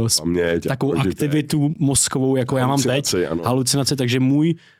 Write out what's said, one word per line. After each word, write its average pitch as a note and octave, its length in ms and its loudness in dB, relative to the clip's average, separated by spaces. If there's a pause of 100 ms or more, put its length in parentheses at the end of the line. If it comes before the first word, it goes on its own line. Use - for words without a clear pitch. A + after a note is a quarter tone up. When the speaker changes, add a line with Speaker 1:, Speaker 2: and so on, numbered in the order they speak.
Speaker 1:
eh, A2+ 40 -2
s-, - 100 0
Speaker 2:
Paměť E2+ 460 0
a D#2 40 -2
Speaker 1:
takovou C3+ 220 -2
Speaker 2:
prožitek. E3 220 0
Speaker 1:
aktivitu D3+ 680 0
mozkovou, C3+ 560 0
jako C3 220 0
já B2+ 100 0
mám C#3 140 2
teď. B2 100 -2
Speaker 2:
Halucinaci, F#2+ 360 0
ano. E2 160 -4
Speaker 1:
Halucinaci, C3 520 0
takže B2+ 240 0
můj, D3 360 2 (240)